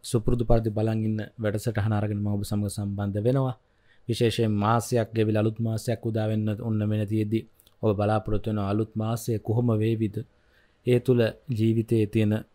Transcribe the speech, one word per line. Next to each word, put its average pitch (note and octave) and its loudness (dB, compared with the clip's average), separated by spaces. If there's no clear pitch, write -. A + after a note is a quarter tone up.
සුපුරුදු A#2+ 0
පරිදි A2+ 4
බලන් A2 -2
ඉන්න G#2+ -2
වැඩසටහන G#2+ -2
අරගෙන G#2 0
මම G#2 -2
ඔබ G2+ -2
සමග G#2 -2
සම්බන්ධ G2+ -4
වෙනවා. B2+ 0
විශේෂයෙන් A2+ 2
මාසයක් A2 0
ගෙවිලා G#2+ 2
අලුත් A2 0
මාසයක් A2+ -4
උදා A2 -2
වෙන්න G#2+ 0
ඔන්න A2 -2
මෙන G#2+ 0
තියෙද්දි G#2+ 0
ඔබ A2 4
බලාපොරොත්තු G#2+ 0
වෙන G#2+ -2
අලුත් G#2 -2
මාසය A2 -2
කොහොම A#2+ 0
වේවිද? A2 0
ඒ B2 4
තුල A#2+ 4
ජීවිතයේ A2+ 2
තියෙන G#2+ 2